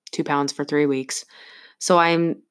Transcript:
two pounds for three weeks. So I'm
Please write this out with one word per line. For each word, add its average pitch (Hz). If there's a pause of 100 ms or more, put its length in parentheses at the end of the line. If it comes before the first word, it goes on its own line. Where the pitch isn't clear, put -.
(120)
two 165
pounds 143
for 147
three 147
weeks. 135 (540)
So 180
I'm 170